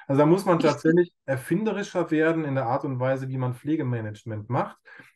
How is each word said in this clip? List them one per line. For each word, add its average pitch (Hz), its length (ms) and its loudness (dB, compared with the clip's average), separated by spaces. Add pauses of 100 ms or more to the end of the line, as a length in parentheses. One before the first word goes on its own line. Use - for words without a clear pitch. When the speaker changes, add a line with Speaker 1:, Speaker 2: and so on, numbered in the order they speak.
Speaker 1:
Also 139 140 2
da 147 60 6
muss 190 200 4
man 175 120 4
Speaker 2:
<laughs> - 20 0
Speaker 1:
tatsächlich 165 520 2 (140)
erfinderischer 185 840 -2
werden 160 340 2
in 135 100 -4
der 135 120 -2
Art 135 180 -2
und 131 160 -4
Weise, 131 280 -2
wie 131 100 -6
man 123 160 -2
Pflegemanagement 113 960 -6
macht. 160 260 -4 (400)